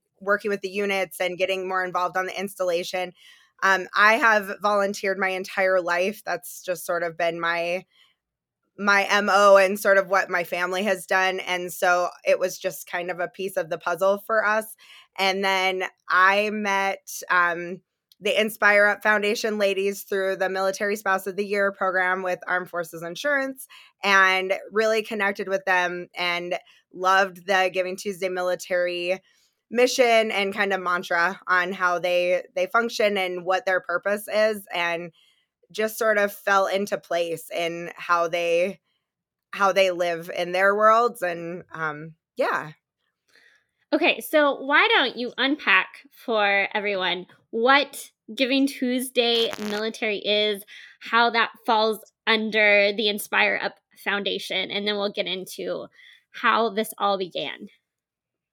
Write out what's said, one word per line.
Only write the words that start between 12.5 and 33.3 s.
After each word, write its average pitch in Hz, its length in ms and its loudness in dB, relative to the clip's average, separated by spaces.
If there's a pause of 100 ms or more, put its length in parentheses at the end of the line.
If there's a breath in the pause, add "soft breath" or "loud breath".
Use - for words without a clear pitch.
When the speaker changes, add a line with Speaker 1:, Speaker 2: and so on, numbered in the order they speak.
Speaker 1:
just 180 260 -6
kind 175 240 -6
of 175 100 -8
a 175 80 -2
piece 190 300 -8
of 165 140 -4
the 165 80 -6
puzzle 190 480 0
for 220 180 0
us. 214 300 -2 (420 loud breath)
And 190 260 0
then 190 400 0 (240)
I 196 420 4
met, 196 600 -4 (200)
um, 175 520 0 (400)
the 208 160 -2
Inspire 208 480 4
Up 202 160 0
Foundation 214 560 0
ladies 196 460 0
through 190 320 -2
the 185 140 -2
Military 190 480 -2
Spouse 190 280 -2
of 190 120 -6
the 208 80 -4
Year 202 260 0
program 185 500 0
with 180 240 -4
Armed 180 240 -2
Forces 165 320 -8
Insurance 269 640 -4 (380 loud breath)
and 190 500 4 (200)
really 220 300 2
connected 202 440 -4
with 190 160 -2
them 180 500 0
and 175 420 -4 (380 soft breath)
loved 185 540 2
the 185 260 2
Giving 185 220 -4
Tuesday 190 320 -6
military 180 920 -2 (500)
mission 233 600 4
and 196 220 -2
kind 196 200 0
of 190 80 -2
mantra 180 640 0
on 180 240 2
how 180 280 0
they, 180 440 0 (120)
they 185 100 0
function 226 520 0
and 180 280 -4